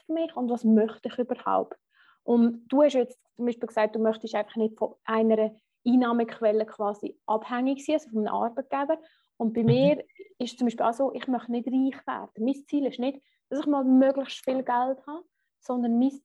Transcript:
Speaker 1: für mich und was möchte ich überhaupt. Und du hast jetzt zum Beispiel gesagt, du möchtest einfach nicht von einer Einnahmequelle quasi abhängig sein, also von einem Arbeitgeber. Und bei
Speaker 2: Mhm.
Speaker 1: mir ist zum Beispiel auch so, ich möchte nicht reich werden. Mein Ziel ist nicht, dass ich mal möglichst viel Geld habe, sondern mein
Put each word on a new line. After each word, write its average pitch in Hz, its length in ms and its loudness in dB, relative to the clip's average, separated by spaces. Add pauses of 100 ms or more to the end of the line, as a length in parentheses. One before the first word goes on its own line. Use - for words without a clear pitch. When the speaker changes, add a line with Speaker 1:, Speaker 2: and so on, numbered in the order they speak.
Speaker 1:
für - 80 -8
mich 330 240 -2
und 247 140 -4
was 240 140 -2
möchte 220 440 4
ich - 100 -6
überhaupt. 240 580 -2 (460)
Und 233 460 2
du 277 140 4
hast 277 120 4
jetzt 247 240 -2 (180)
zum 240 100 -4
Beispiel 240 220 -4
gesagt, 214 280 0
du 220 40 -2
möchtest 220 340 -2
einfach 208 220 -4
nicht 220 220 -2
von 226 160 -4 (100)
einer 220 500 2 (320)
Einnahmequelle 233 800 2
quasi 208 600 -6
abhängig 247 580 -2
sein, 302 120 0
also 294 140 -8
von 214 160 -2
einem - 80 -4
Arbeitgeber. 269 640 -4 (380)
Und 226 160 -2
bei 233 140 -2
Speaker 2:
Mhm. 226 60 6
Speaker 1:
mir 277 320 2 (340)
ist 240 200 -8
zum 247 80 0
Beispiel 226 200 -2
auch 233 60 2
so, 269 200 -2
ich 247 160 -10
möchte 240 240 -4
nicht 240 160 -4
reich 262 380 -2
werden. 214 380 -8
Mein 277 220 -4
Ziel 285 200 -2
ist - 120 -6
nicht, 277 220 -6 (280)
dass 269 120 -4
ich 311 60 -6
mal 277 180 0
möglichst 269 600 2
viel 262 180 -2
Geld 254 440 -2
habe, 320 180 -12 (360)
sondern 240 380 -2
mein 269 260 0